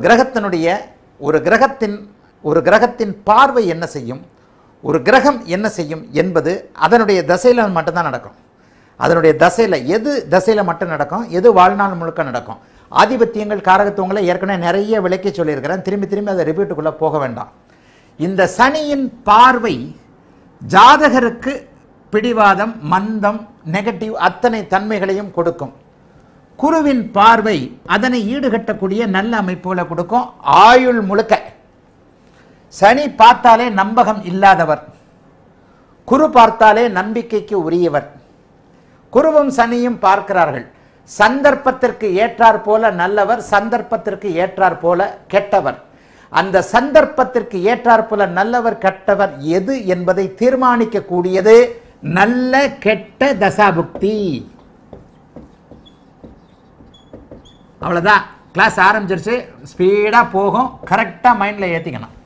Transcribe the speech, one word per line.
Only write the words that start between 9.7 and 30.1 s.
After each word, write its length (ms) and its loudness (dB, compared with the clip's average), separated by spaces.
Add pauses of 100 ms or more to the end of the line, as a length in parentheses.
எது 160 -2 (220)
தசையில 360 0
மட்டும் 240 -6
நடக்கும், 320 -6 (120)
எது 100 4 (100)
வாழ்நாள் 420 2
முழுக்க 300 -6
நடக்கும். 320 -10 (400)
ஆதிபத்தியங்கள், 680 0
காரகத்துவங்களை 640 0
ஏற்கனவே 360 -2
நிறைய 400 0
விளக்கி 260 -2
சொல்லியிருக்கிறேன். 560 -4
திரும்பி 240 -4
திரும்பி 220 -4
அதை 160 0
ரிப்பீட்டுக்குள்ள 420 -4 (120)
போக 100 -2 (100)
வேண்டாம். 280 -10 (720)
இந்த 220 0 (100)
சனியின் 480 0 (220)
பார்வை 480 4 (1000)
ஜாதகருக்கு 800 4 (580)
பிடிவாதம், 640 2 (160)
மந்தம், 500 -2 (320)
நெகட்டிவ் 420 -6 (120)
அத்தனை 340 -2 (120)
தன்மைகளையும் 640 -4
கொடுக்கும். 360 -6 (880)
குருவின் 420 0 (140)
பார்வை 400 4 (380)
அதனை 260 -2 (140)
ஈடுகட்டக்கூடிய 680 -4 (140)
நல்ல 160 -4 (100)
அமைப்புகளை 480 -6
கொடுக்கும். 360 -4 (400)